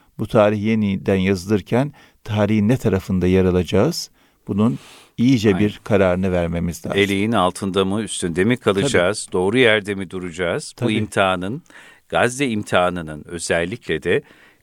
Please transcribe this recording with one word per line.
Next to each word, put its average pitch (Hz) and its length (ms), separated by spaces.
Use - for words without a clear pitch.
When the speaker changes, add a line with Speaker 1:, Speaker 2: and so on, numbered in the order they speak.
Speaker 1:
Bu 110 80
tarih 107 360
yeniden 104 540
yazılırken 98 760
tarihin 104 440
ne 127 80
tarafında 95 500
yer 92 180
alacağız? 92 640
Bunun 110 300
iyice 117 300
Speaker 2:
Aynen. 92 120
Speaker 1:
bir 104 240
kararını 92 480
vermemiz 85 540
lazım. - 120
Speaker 2:
Eleğin 101 340
altında 95 520
mı, 98 180
üstünde 90 420
mi 123 120
kalacağız? 98 680
Speaker 1:
Tabii. - 80
Speaker 2:
Doğru 98 260
yerde 107 360
mi 95 160
duracağız? 90 640
Speaker 1:
Tabii. 120 120
Speaker 2:
Bu 110 80
imtihanın, 98 680
Gazze 123 400
imtihanının 90 800
özellikle 87 760
de 107 200